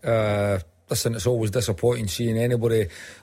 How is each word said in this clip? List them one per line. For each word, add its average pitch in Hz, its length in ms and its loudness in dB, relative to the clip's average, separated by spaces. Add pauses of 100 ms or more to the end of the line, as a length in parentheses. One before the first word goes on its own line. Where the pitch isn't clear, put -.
Uh, 104 560 2 (320)
listen, 117 240 -2
it's 110 120 -6
always 117 240 2
disappointing 117 580 0
seeing 113 280 -2
anybody 113 520 2 (340)